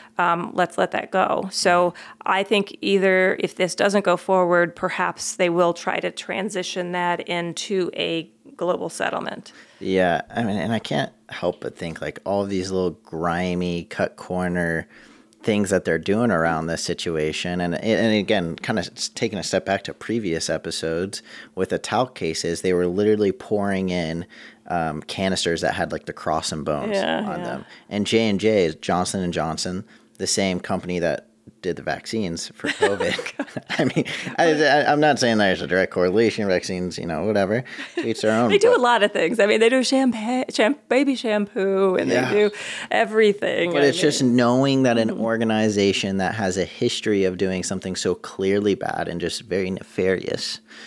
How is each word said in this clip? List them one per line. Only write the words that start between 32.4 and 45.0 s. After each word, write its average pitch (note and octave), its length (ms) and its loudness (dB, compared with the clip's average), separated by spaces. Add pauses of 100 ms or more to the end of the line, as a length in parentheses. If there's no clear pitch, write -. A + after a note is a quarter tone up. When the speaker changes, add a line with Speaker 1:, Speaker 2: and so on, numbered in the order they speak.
Speaker 2:
for - 140 -6
Speaker 1:
<laughs> C#4+ 120 -4
Speaker 2:
covid. - 360 0 (540)
<laughs> - 80 -6
I D#3+ 80 2
mean, B2 180 0 (340)
I, E3 140 4 (120)
I, C#3+ 280 4
I'm D3 80 4
not D3 180 4
saying A#2 200 4
there's F#2 240 2
a C#2+ 40 -4
direct F2+ 260 2
correlation, G2+ 540 2
vaccines, F2+ 520 -2
you - 80 -8
know, D#2+ 180 -4
whatever, G#2 400 2 (320)
to D#4+ 100 -4
each A2+ 140 -2
their A2 120 2
own, A2 180 4
Speaker 1:
<laughs> - 0 -
They G4+ 80 6
do A4 120 6
Speaker 2:
but A#4+ 80 6
Speaker 1:
a B3+ 40 0
lot A#3+ 200 4
of - 100 2
things. E3+ 280 0
I G3+ 60 6
mean, G#3+ 140 4
they A3+ 100 6
do C4 120 2
champa-, B3+ 720 0
champ-, A3 380 0
baby C4+ 260 2
shampoo, G3 800 2
and E3+ 140 0
Speaker 2:
Yeah. - 200 2
Speaker 1:
they G#3 180 4
do - 20 -4 (400)
everything. G#3 800 2
Speaker 2:
But E3 100 4
Speaker 1:
I C#3+ 40 6
Speaker 2:
it's E3+ 140 2
just C#3+ 220 2
Speaker 1:
mean B2 140 4
Speaker 2:
knowing C3 480 4
that A#2+ 140 4
an A2 100 4